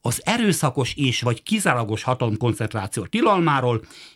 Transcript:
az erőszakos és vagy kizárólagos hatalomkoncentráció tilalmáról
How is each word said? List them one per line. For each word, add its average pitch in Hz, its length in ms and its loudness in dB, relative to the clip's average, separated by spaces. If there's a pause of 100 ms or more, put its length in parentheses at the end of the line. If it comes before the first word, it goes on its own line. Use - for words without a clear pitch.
az - 240 -2
erőszakos 180 720 0
és 131 260 0
vagy 120 220 -2
kizárólagos 123 600 0
hatalomkoncentráció 113 1040 -2
tilalmáról 151 800 2 (320)